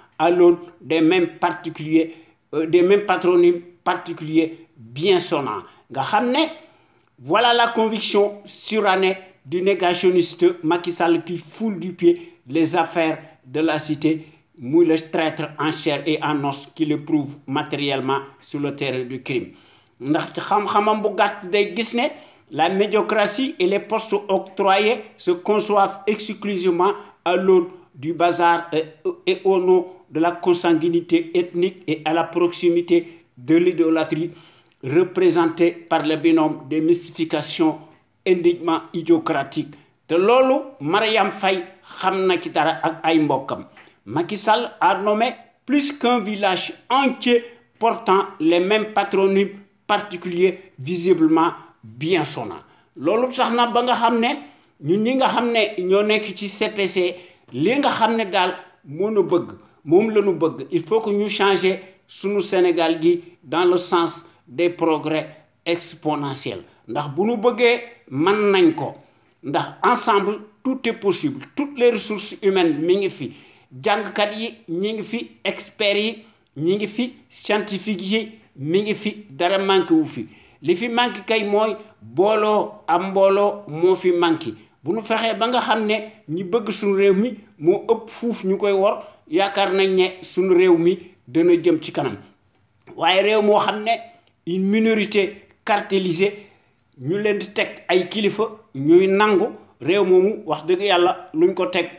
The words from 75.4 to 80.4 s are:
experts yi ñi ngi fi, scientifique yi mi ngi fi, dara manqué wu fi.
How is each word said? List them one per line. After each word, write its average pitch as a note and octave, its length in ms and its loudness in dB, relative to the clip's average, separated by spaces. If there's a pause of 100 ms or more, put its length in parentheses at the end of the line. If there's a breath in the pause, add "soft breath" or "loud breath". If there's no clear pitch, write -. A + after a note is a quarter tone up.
experts G3+ 560 -2
yi A3 260 -4 (320 loud breath)
ñi E3 180 0
ngi G#3 120 -4
fi, B3 260 -4 (160)
scientifique G3+ 720 -4
yi G#3 300 -2 (240 soft breath)
mi D#3 260 -2
ngi G#3 140 -2
fi, - 340 -8
dara F3 280 0
manqué F#3+ 360 2
wu D#3+ 120 4
fi. B2 220 -10 (340 soft breath)